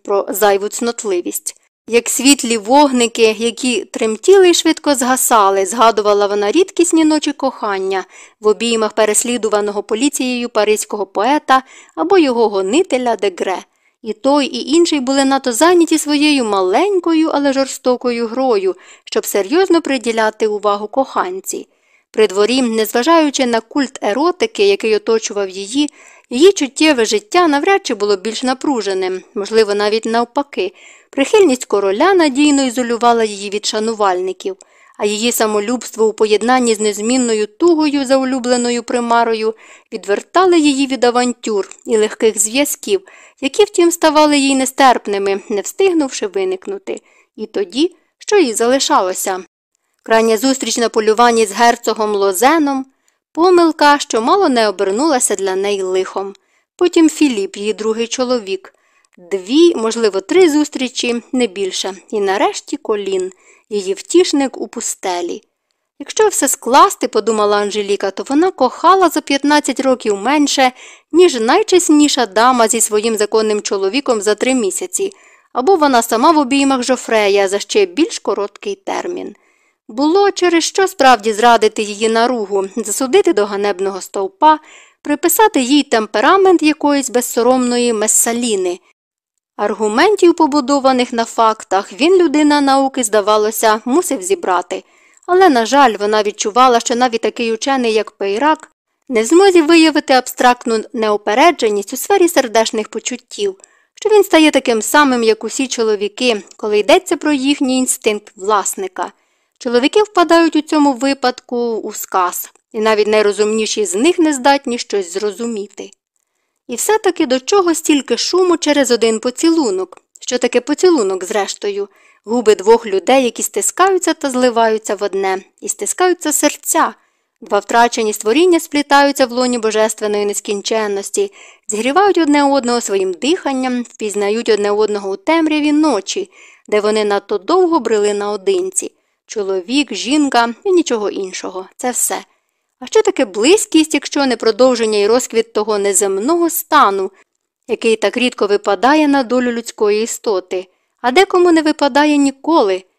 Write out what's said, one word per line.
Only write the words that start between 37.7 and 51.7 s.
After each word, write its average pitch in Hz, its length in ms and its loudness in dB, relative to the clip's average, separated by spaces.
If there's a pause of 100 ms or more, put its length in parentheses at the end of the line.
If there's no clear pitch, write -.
за 269 120 2
улюбленою 247 640 -2
примарою 233 720 -2 (380)
відвертали 330 640 0
її 277 280 2
від 254 160 -4
авантюр 233 640 -2 (160)
і 226 120 0
легких 214 420 0
зв'язків, 220 640 -2 (400)
які, 277 220 0
втім, 339 280 2
ставали 302 460 2
їй 277 180 2
нестерпними, 208 920 0
не 202 120 -4
встигнувши 311 640 -2
виникнути. 190 760 -6 (340)
І 214 100 -10
тоді, 349 500 -4 (220)
що 415 220 0
їй 247 140 2
залишалося? 214 920 0 (600)
Крайня 226 340 2
зустріч 254 400 -2
на 226 120 0
полюванні 226 560 2
з 208 60 -4
герцогом 220 640 0